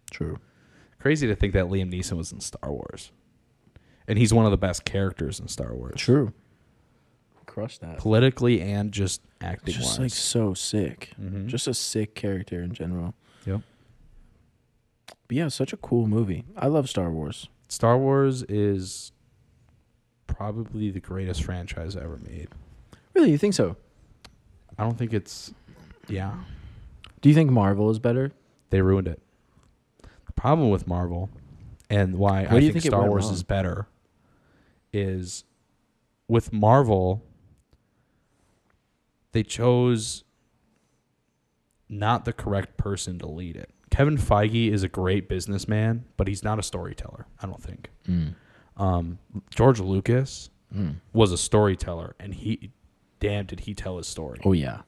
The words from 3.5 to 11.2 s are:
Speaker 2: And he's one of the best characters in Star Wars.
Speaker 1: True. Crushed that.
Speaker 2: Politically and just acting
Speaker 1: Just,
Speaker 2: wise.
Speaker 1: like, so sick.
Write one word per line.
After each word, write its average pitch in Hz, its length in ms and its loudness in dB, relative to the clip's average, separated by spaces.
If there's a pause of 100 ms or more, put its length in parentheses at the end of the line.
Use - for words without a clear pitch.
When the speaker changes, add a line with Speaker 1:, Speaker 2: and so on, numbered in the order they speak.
Speaker 2:
And 107 120 0
he's 113 140 6
one 113 120 8
of 104 80 6
the 95 60 2
best 92 260 -2
characters 95 560 -4
in - 80 -14
Star 58 260 -8
Wars. 62 260 -10
Speaker 1:
True. 127 320 4 (1120)
Crushed - 340 -12
that. 82 180 -14
Speaker 2:
Politically 120 640 2
and 101 300 -4
just 98 280 -4 (200)
acting 90 340 -8
Speaker 1:
Just, 120 160 -4
Speaker 2:
wise. - 80 -4
Speaker 1:
like, 127 140 -2
so 110 420 -2
sick. - 560 -4 (100)